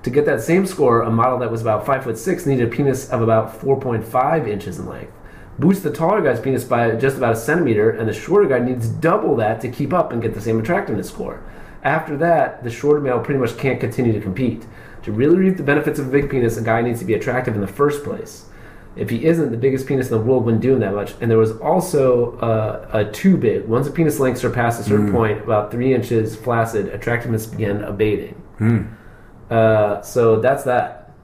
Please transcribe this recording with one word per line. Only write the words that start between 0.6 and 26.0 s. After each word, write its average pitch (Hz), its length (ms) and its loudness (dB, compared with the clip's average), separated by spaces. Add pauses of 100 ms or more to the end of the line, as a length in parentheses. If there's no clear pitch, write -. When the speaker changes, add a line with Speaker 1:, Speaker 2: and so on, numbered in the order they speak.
Speaker 1:
score, 120 360 2
a 110 80 -2
model 120 300 2
that 117 100 -2
was 113 120 -4
about 110 220 0
five-foot-six 131 600 -2
needed 123 220 2
a - 20 -2
penis 131 400 -2
of 120 120 0
about 110 380 2
four 135 200 0
point 117 240 -4
five 139 420 0
inches 95 320 -6
in - 80 -10
length. - 260 -12 (460)
Boost 180 240 4
the 156 80 -2
taller 175 320 0
guy's 123 180 0
penis 131 240 -2
by 120 280 2
just 135 240 0
about 123 160 0
a 110 40 2
centimeter, 113 540 2
and 110 180 -4
the 104 40 -2
shorter 185 360 2
guy 127 160 2
needs 120 240 -2
double 165 480 0
that 113 260 0
to 127 60 -6
keep - 240 -4
up - 200 0
and 117 100 -2
get 107 120 -2
the 101 60 -8
same 113 200 0
attractiveness 170 480 -4
score. - 340 -10 (400)
After 151 360 -2
that, 156 440 2
the 120 80 -6
shorter 147 300 2
male 127 200 0
pretty 135 200 -2
much 117 160 -2
can't 127 240 -2
continue 117 320 0
to 104 80 0
compete. 113 440 -4 (400)
To 107 80 -6
really 139 240 4
reap 190 200 4
the 156 60 -8
benefits 147 360 0
of 135 100 -6
a - 20 -6
big 143 180 2
penis, 117 300 0
a 113 40 -6
guy 117 200 0
needs 120 160 -2
to 95 80 -8
be 107 80 0
attractive 123 400 -2
in 101 80 -2
the 95 40 -2
first 143 380 0
place. - 400 -12 (520)
If 110 120 -4
he 117 160 -4
isn't, 160 260 2
the 113 60 -4
biggest 131 300 0
penis 131 240 0
in 113 80 2
the 107 40 0
world 123 220 2
wouldn't 113 180 2
do 131 120 4
him 123 60 2
that 98 120 0
much. 101 300 -4
And 117 80 0
there 113 80 6
was 110 200 4
also, 135 840 2
uh, 110 520 -2
a 107 140 0
too 180 320 2
big. 104 280 0
Once 120 200 0
a 143 40 -4
penis 156 300 0
length 131 200 0
surpassed 117 380 0
a 110 60 -8
certain 104 240 2
Speaker 2:
Mm. 98 40 0
Speaker 1:
point, 107 300 0
about 107 280 0
three 127 240 0
inches 113 420 0